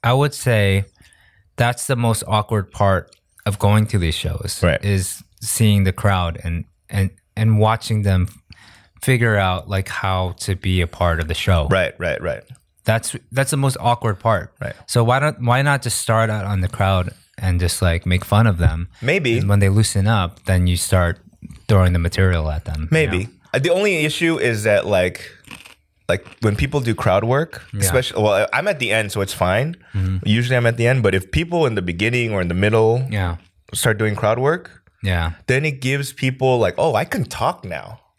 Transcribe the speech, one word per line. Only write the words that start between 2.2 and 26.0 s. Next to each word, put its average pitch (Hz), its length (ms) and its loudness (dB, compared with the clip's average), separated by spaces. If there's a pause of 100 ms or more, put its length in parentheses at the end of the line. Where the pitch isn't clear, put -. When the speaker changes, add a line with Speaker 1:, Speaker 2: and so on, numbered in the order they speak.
Speaker 1:
awkward 107 440 -2
part 95 400 0 (360)
of 101 120 -4
going 104 300 4
to 107 100 -2
these 82 160 0
shows, - 480 -6
Speaker 2:
Right. 82 220 2
Speaker 1:
is 95 380 -2 (200)
seeing 104 420 2
the 92 80 2
crowd 90 520 -2
and, 85 200 -6 (240)
and, 98 220 0 (260)
and 110 220 2
watching 107 440 0
them 95 260 2 (760)
figure 117 340 2
out, 92 320 -2
like, 98 200 -4
how 92 520 -4
to 98 140 -4
be 92 260 0
a 85 60 2
part 85 340 0
of 78 80 -4
the 85 60 -4
show. 82 360 2
Speaker 2:
Right, 92 280 0
right, 82 240 -4
right. 69 200 -6 (420)
Speaker 1:
That's, - 300 -2 (160)
that's 135 200 -2
the 147 60 -2
most 135 220 0
awkward 117 420 -2
part. 104 400 0
Speaker 2:
Right. - 140 -10 (120)
Speaker 1:
So 120 180 2
why 123 160 2
don't, 147 240 -2
why 123 180 2
not 143 200 0
just 117 160 -4
start 113 320 2
out 107 140 -4
on 98 160 -2
the 92 80 0
crowd 95 420 0 (280)
and 90 220 0
just, 87 200 -2
like, 85 240 2
make 90 200 0
fun 110 220 4
of 92 120 2
them? 82 300 0 (120)
Speaker 2:
Maybe. 165 380 0
Speaker 1:
And 98 100 0
when 101 120 4
they 98 80 4
loosen 101 380 2
up, 98 380 -2
then 90 220 2
you 87 100 2
start 87 420 0 (500)
throwing 92 240 4
the 87 60 0
material 85 520 0
at 76 140 -6
them, 78 180 -6
you 78 80 -8
Speaker 2:
Maybe. 151 340 2
Speaker 1:
know? 117 60 -12 (240)
Speaker 2:
Uh, 123 40 0
the 151 120 4
only 185 340 2
issue 160 340 0
is 110 260 0
that, 107 220 4
like, 92 440 0 (760)